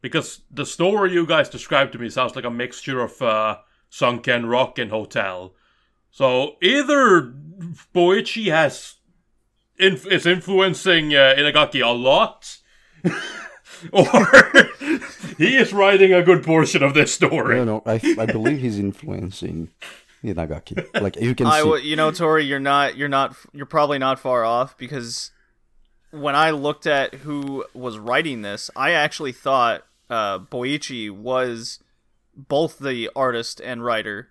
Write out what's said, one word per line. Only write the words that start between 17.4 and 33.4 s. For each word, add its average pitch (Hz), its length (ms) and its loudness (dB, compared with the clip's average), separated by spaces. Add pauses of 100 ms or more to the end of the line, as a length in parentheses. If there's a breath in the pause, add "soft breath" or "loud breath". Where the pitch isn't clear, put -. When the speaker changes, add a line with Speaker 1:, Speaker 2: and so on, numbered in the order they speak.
Speaker 2:
No, 127 80 0
no, 110 220 -2
I, 113 140 0 (180)
I 113 80 -2
believe 113 340 -2
he's 113 180 -4
influencing 95 920 -8 (520 loud breath)
Inagaki. 82 600 -8 (160)
Like, 98 160 -4
you 120 180 -2
can 123 120 0
Speaker 3:
I 156 120 4
Speaker 2:
see. 151 60 2
Speaker 3:
w-, 151 180 2
you 151 140 -4
know, 156 140 2
Tori, 156 340 0
you're 139 160 -4
not, 139 360 0
you're 143 120 -4
not, 139 280 -2 (160)
you're 139 140 -14
probably 147 320 0
not 131 200 -2
far 123 260 0
off, 120 340 -2
because 120 520 -12 (880)
when 143 160 -2
I 156 140 4
looked 147 360 -4
at 143 300 0
who 139 480 -10 (100)
was 120 240 -10
writing 123 440 -4
this, 101 340 -10
I 143 160 -2
actually 151 400 -4
thought, 120 500 0 (260)
uh, 104 300 -4
Boichi 127 720 -8
was 120 680 -6 (560)
both 151 420 -4
the 127 380 -8
artist 123 440 -4